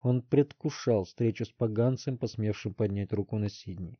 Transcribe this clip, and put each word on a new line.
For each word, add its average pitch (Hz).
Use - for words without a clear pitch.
Он 123
предвкушал 139
встречу 113
с -
поганцем, 120
посмевшим 107
поднять 101
руку 101
на 104
Сидни. 90